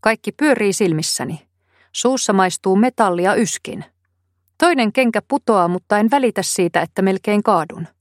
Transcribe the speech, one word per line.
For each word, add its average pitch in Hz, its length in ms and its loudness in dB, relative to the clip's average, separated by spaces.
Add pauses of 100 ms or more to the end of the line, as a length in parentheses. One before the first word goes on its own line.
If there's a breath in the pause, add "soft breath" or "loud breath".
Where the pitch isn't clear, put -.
Kaikki 220 300 0
pyörii 226 420 0
silmissäni. 160 720 -4 (460)
Suussa 247 400 0
maistuu 190 420 0
metallia 202 600 2
yskin. - 500 -4 (720)
Toinen 277 360 2
kenkä 233 340 0
putoaa, 190 400 0
mutta 180 300 -2
en 214 140 2
välitä 254 320 0
siitä, 175 380 -2
että 170 200 -4
melkein 196 420 0
kaadun. 165 440 -2 (140)